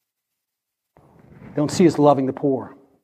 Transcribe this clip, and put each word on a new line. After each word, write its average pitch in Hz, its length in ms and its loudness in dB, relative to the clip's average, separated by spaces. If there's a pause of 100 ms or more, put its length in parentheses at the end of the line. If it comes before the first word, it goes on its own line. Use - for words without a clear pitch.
(960)
They - 600 -20
don't 147 160 -4
see 190 140 2
us 147 140 2
loving 143 280 2
the 135 60 -4
poor. 127 440 -6 (260)